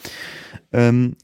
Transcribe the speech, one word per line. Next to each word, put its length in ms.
Ähm, 520